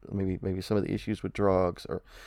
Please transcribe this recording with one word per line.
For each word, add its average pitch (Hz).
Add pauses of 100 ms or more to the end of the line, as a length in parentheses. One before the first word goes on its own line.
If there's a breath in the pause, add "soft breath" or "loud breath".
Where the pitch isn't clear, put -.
(100)
maybe, 95
maybe 95
some 107
of 98
the -
issues 104
with 95
drugs, 92
or - (240 loud breath)